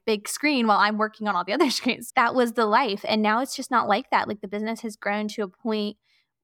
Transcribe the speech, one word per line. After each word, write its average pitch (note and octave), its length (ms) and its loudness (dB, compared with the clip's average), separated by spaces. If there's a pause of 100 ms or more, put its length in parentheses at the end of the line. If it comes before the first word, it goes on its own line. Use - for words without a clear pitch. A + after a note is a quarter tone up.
big G#3 220 0
screen C4+ 400 0
while G3+ 120 4
I'm G#3 180 2
working G#3+ 300 -2
on G3+ 80 -2
all F3+ 100 0
the F#3+ 80 -4
other C#4+ 160 4
<laughs> - 20 0
screens. - 440 -4
That A#3+ 200 4
was A#3+ 180 2
the A#3 120 2
life. G#3+ 420 2
And G#3+ 140 0
now G#3+ 200 2
it's A3+ 140 -6
just - 160 -8
not A3+ 160 2
like G#3 240 0
that. - 160 2
Like, G#3 140 -8
the G3+ 80 -10
business G#3+ 320 -4
has G#3+ 160 -8
grown G#3 320 -2
to G#3+ 140 -6
a G3 40 -4
point G#3+ 500 -4 (460)